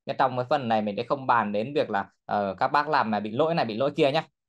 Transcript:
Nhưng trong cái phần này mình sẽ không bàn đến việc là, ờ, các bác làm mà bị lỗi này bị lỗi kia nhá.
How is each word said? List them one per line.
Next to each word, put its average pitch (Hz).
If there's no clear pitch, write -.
Nhưng 139
trong 127
cái 123
phần 139
này 113
mình 104
sẽ 120
không 131
bàn 113
đến 113
việc 127
là, 98
ờ, 101
các 131
bác 143
làm 123
mà 104
bị 107
lỗi 156
này 143
bị 107
lỗi 135
kia 143
nhá. 156